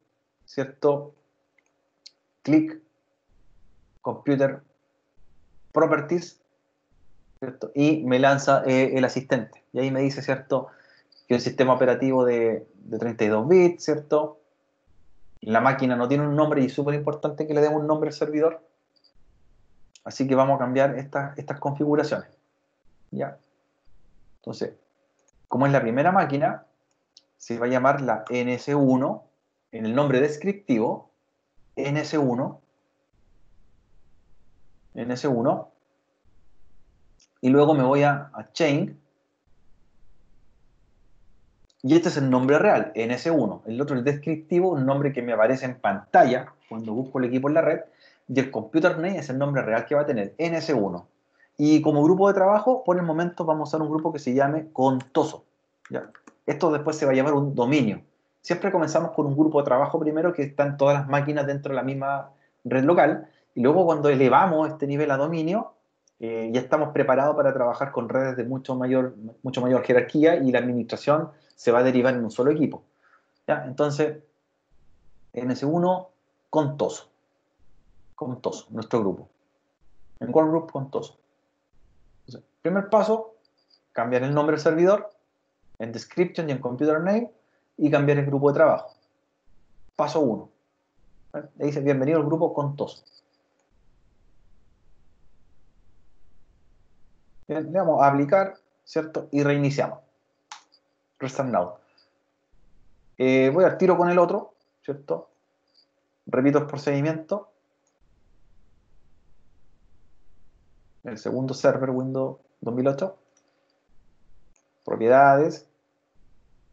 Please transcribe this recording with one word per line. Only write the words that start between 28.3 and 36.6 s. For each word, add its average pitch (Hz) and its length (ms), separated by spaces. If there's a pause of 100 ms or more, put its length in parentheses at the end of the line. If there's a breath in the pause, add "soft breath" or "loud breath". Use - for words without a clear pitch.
S 131 200
uno, 139 520 (460)
en 110 140
el 110 80
nombre 135 260
descriptivo, 151 920 (640)
N 143 240
S 151 180
uno, 135 440 (2250)
N 120 200
S 135 140
uno, 123 440 (1700)